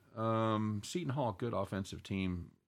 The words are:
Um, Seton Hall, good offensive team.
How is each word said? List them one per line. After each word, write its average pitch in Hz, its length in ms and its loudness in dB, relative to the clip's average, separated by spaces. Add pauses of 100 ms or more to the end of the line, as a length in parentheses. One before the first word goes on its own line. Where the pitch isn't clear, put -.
(140)
Um, 110 680 2
Seton 151 300 -2
Hall, 127 180 2
good 117 220 -2
offensive 98 480 -2
team. 92 480 -2 (180)